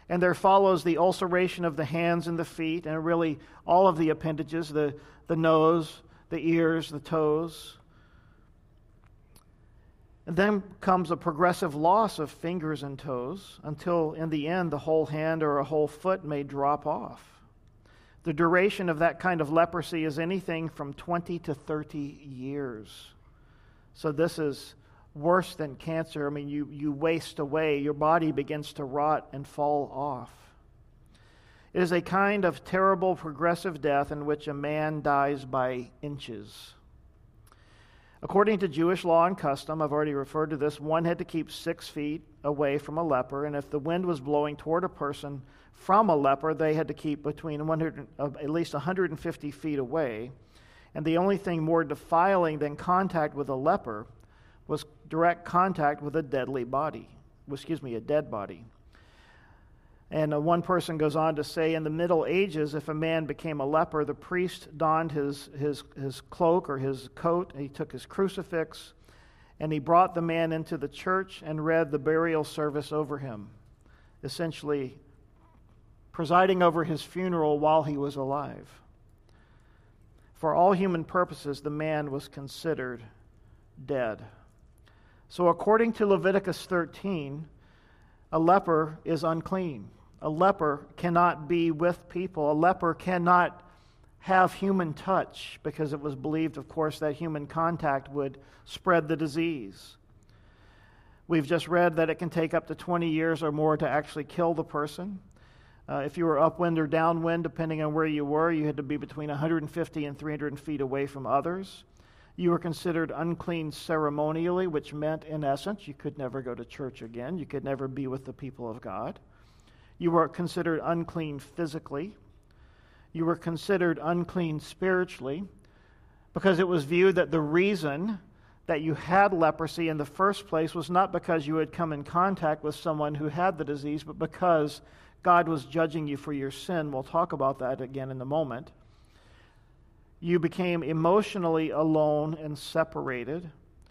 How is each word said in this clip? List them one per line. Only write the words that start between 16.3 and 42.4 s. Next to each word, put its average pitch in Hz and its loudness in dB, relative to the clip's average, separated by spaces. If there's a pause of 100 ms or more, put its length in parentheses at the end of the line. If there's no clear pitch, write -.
drop 139 0
off. 180 -6 (960)
The 165 -2
duration 180 2
of 151 -2
that 160 2
kind 180 0
of 151 0
leprosy 165 2
is 151 -2
anything 165 -4
from 143 -10
twenty 175 -6
to 156 -4
thirty 151 -8
years. 127 -10 (800)
So 156 -4
this 165 0
is 147 -6 (380)
worse 170 0
than 143 -8
cancer. 160 -6
I 143 -2
mean, 147 -8
you, 147 -6
you 147 -4
waste 160 -2
away. 147 0
Your 147 -2
body 156 2
begins 143 -4
to 151 -8
rot 147 0
and 139 -10
fall 147 -2
off. 131 -6 (1400)
It 175 2
is 175 2
a 175 2
kind 196 2
of 156 0
terrible 185 2
progressive 165 -2
death 143 2
in 147 -6
which 147 -2
a 147 -6
man 151 -2
dies 139 2
by 127 -2 (120)
inches. 120 -12 (1500)
According 202 2
to 190 0
Jewish 165 0
law 165 6
and 185 0
custom, 156 -4
I've 147 0
already 151 0
referred 151 -2
to 156 -4
this, 147 -2
one 156 0
had 170 0
to 175 -6
keep - -6
six - -6
feet 151 -6 (240)